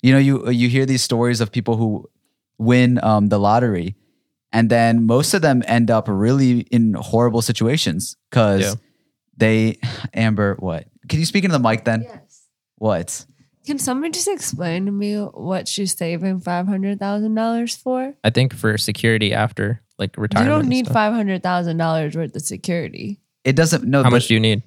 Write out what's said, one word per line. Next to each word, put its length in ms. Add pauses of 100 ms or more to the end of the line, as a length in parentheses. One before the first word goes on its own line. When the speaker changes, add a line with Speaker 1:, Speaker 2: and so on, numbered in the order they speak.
Speaker 1:
You 120
know, 60
you, 320
you 180
hear 160
these 180
stories 380
of 100
people 260
who 320 (480)
win, 460
um, 240
the 120
lottery, 560 (580)
and 160
then 360
most 280
of 80
them 260
end 240
up 160
really 540 (100)
in 220
horrible 480
situations 760 (160)
'cause 300
Speaker 2:
Yeah. 120 (640)
Speaker 1:
they, 420 (160)
<sighs> 180
Amber, 460
what? 280 (220)
Can 100
you 60
speak 200
into 120
the 100
mic 180
then? 180
Speaker 3:
Yes. 400 (340)
Speaker 1:
What? 480 (400)
Speaker 3:
Can 140
somebody 320
just 160
explain 580
to 60
me 260
what 500
she's 300
saving 440
five 260
hundred 320
thousand 340
dollars 420
for? 380 (100)
Speaker 2:
I 60
think 240
for 240
security 560
after, 480 (160)
like, 200
Speaker 3:
You 40
Speaker 2:
retirement 300
Speaker 3:
don't 100
Speaker 2:
and 80
Speaker 3:
need 160
Speaker 2:
stuff. 80
Speaker 3:
five 200
hundred 280
thousand 360
dollars 380
worth 200
of 80
security. 760 (240)
Speaker 1:
It 120
doesn't, 280
no, 200
Speaker 2:
How 80
Speaker 1:
but 60
Speaker 2:
much 100
do 80
you 40
need? 280